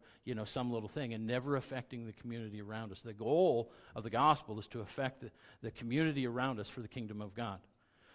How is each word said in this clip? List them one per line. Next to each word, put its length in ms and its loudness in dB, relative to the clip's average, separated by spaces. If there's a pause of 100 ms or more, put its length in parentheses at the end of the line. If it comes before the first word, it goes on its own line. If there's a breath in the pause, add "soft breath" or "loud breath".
(240 loud breath)
you 100 -2
know, 120 -2
some 260 -2
little 180 -2
thing 240 -4
and 140 -4
never 300 2
affecting 480 -6
the 80 -8
community 480 -6
around 320 -6
us. 80 -12
The 120 -10
goal 600 4 (220 loud breath)
of 80 -4
the 60 -6
gospel 500 6
is 100 -8
to 100 -6
affect 400 -4
the, 120 -12 (300 loud breath)
the 100 -4
community 540 2
around 320 0
us 120 -4
for 120 -8
the 60 -8
kingdom 340 -6
of 140 -8
God. 240 -4 (560 soft breath)